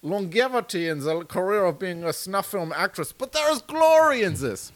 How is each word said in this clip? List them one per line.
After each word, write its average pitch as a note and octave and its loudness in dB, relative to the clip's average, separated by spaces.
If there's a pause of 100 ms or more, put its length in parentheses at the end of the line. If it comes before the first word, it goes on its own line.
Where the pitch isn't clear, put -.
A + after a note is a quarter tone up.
longevity G3 -2
in D#3 -2
the D#3+ -4
career F#3+ 0
of E3+ 0
being F3 -8
a E3 -2
snuff F#3+ -4
film E3+ -6
actress, E3 -4
but C4 -10
there D4+ 0
is D4 0
glory D#4+ 4
in F3 0
this. A#2+ -6